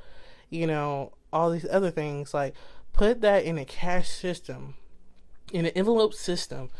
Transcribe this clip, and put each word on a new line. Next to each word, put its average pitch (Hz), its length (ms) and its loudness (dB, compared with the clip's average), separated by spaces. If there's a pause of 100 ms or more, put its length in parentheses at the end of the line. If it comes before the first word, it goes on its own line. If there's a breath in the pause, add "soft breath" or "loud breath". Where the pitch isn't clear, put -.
(480 soft breath)
you 165 180 -2
know, 147 460 -2 (200)
all 165 180 2
these 170 200 -4
other 190 200 2
things," 147 420 -6
like, 139 220 -2 (380 loud breath)
put 233 300 6
that 202 220 6
in 160 140 -2
a 135 80 -8
cash 180 420 4
system, 139 680 -4 (760)
in 170 140 0
an 165 60 -2
envelope 220 420 2
system, 135 640 -6